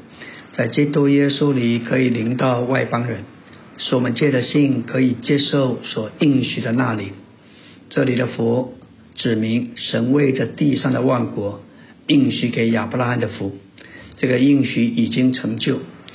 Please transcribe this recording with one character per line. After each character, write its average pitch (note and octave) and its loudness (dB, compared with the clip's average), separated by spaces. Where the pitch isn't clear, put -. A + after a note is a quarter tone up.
在 A2+ -2
基 D3 0
督 C#3+ 2
耶 C#3+ 4
稣 C#3+ 0
里 A#2+ 2
可 C3 -2
以 B2+ 2
临 A#2 -2
到 B2+ 0
外 B2 0
邦 A#2+ -2
人， G2+ -6
使 - -4
我 B2+ 2
们 A#2+ -2
借 C#3+ 2
着 B2+ 2
信 C3 2
可 C3 -2
以 B2 2
接 C#3+ -2
受 C3+ 0
所 - -8
应 C3+ 4
许 - -4
的 A#2 -2
那 A#2+ 0
灵。 G2 -6
这 C#3+ 0
里 B2 0
的 A#2+ 0
福 A#2 -2
指 A#2 0
明 A2 -2
神 A#2 0
为 C#3+ 4
着 B2+ -2
地 C3+ 0
上 B2+ 0
的 A#2+ -2
万 B2 0
国 G2+ -6
应 C#3+ 4
许 - -2
给 A2+ 0
亚 G#2+ 0
伯 C3 -4
拉 B2+ 2
罕 A#2+ -2
的 A2 -2
福， G2 -8
这 - -2
个 B2+ 2
应 C3+ 6
许 A#2 0
已 A2+ 0
经 B2+ 2
成 A2 -4
就， - -2